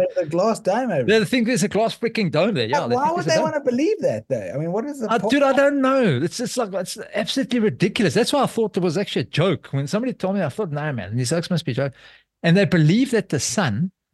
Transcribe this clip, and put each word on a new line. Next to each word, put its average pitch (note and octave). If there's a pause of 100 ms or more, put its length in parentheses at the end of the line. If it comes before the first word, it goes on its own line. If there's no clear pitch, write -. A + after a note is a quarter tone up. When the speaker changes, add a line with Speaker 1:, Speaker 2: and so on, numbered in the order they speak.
(160)
Speaker 1:
there's - (100)
a -
glass F#3
dome A3+
over C#3+
Speaker 2:
They G#3
Speaker 1:
it. G#3+
Speaker 2:
think A#3+
there's A3
a G#3
glass G#3+
freaking A3+
dome F3+
there. A#2+
Yeah, A2+
Speaker 1:
Like, D3+
Speaker 2:
they A#3+
Speaker 1:
why C4
Speaker 2:
think E4
Speaker 1:
would F4+
Speaker 2:
there's -
a E4
Speaker 1:
they D#4+
Speaker 2:
dome. D#4
Speaker 1:
wanna D4
believe C#4
that, A#2+
though? G2
I -
mean, D#3+
what A3
is C#4+
the A3
Speaker 2:
Uh, A#3
Speaker 1:
point? G#3
Speaker 2:
dude, C#4+
I C4+
don't C#4+
know. B3+
It's -
just A#3
like, G#3
it's F#3 (160)
absolutely B3
ridiculous. G#3
That's A3+
why C#4+
I G#3
thought A3+
it F#3+
was E3+
actually G3
a A2+
joke. E3
When C#3
somebody A3
told F#3
me, G3+
I D3+
thought, F#3
"No, D3
man, G#2+
these B2
hoax E3
must E3
be C3
a -
joke." C3+ (480)
And E3
they G3+
believe F3+
that G#3+
the C#3+
sun, D3+ (220)